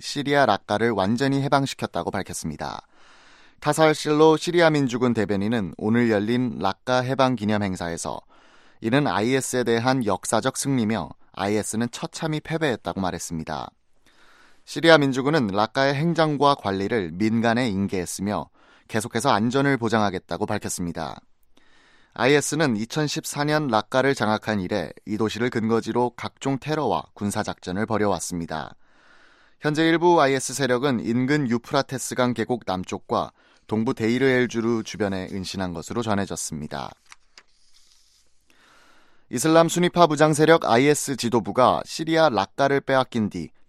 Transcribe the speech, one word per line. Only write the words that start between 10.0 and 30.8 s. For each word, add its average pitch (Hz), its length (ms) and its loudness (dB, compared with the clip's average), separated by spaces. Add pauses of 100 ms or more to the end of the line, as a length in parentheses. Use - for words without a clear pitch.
역사적 107 520 -2
승리며 110 520 -2 (220)
아이에스는 107 600 -2
처참히 156 500 -6
패배했다고 139 580 -4
말했습니다. 80 720 -6 (920)
시리아 160 320 6
민주군은 143 500 2
라카의 110 460 0
행정과 151 640 2
관리를 98 580 -2
민간에 113 560 0
인계했으며 95 800 -4 (400)
계속해서 110 400 -2
안전을 127 480 2
보장하겠다고 101 680 -2
밝혔습니다. 87 760 -6 (920)
아이에스는 143 640 2
이천십사 143 680 -4
년 151 220 0
라카를 131 480 2
장악한 107 440 0
이래 90 320 -4 (140)
이 107 100 -4
도시를 110 340 -2
근거지로 113 680 0
각종 135 420 -6
테러와 139 440 -2 (100)
군사작전을 98 720 -4
벌여왔습니다. 85 880 -4 (840)
현재 156 260 0
일부 165 340 4
아이에스 135 320 0
세력은 123 520 0